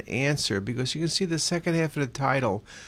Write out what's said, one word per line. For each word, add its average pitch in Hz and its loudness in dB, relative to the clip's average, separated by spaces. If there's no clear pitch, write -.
answer, 135 0
because 123 -2
you 156 -2
can 165 0
see 190 0
the 165 0
second 170 0
half 160 0
of 151 0
the 139 2
title, 127 2